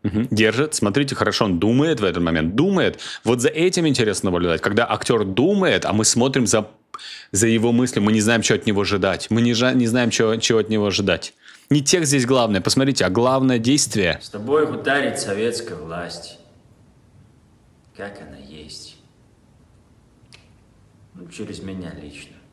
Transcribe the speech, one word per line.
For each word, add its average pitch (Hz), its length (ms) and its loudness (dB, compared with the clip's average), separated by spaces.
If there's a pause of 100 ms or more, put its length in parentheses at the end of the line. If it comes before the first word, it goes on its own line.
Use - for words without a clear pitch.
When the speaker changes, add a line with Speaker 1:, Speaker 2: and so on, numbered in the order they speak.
Speaker 1:
Мгм. 107 280 0
Держит. 110 440 0
Смотрите, 120 400 0
хорошо 110 300 0
он 92 140 0
думает 131 400 2
в 107 40 -2
этот 87 200 0
момент. 82 320 0
Думает. 156 440 0 (240)
Вот 120 180 2
за 135 80 2
этим 170 380 0
интересно 107 440 0
наблюдать. 87 300 0
Когда 101 240 2
актёр 107 400 0
думает, 135 600 2
а 87 80 0
мы 107 120 2
смотрим 127 420 2
за, 107 200 2 (640)
за 101 160 2
его 113 240 2
мыслью, 120 320 2
мы 107 80 2
не 110 100 4
знаем, 113 200 2
чего 107 160 2
от - 80 -8
него 101 160 2
ожидать. 95 480 0
Мы 113 120 2
не 120 120 4
жа-, 123 200 2
не 123 140 2
знаем, 120 220 2
чего, 110 280 2
чего 113 220 2
от 107 100 -2
него 107 160 2
ожидать. 95 480 -2 (360)
Не 147 120 4
текст 160 280 2
здесь 135 160 2
главное, 117 360 2
посмотрите, 135 440 0
а 92 40 0
главное 127 500 2
действие. 110 640 0
Speaker 2:
С - 80 -20
тобой 139 360 0
гутарит 123 540 -4
советская 98 580 -6
власть. 85 640 -12 (1600)
Как 98 260 -14
она - 160 -20
есть. 76 580 -20 (2250)
Ну, 90 160 -20
через - 320 -12
меня 90 400 -12
лично. - 380 -20 (140)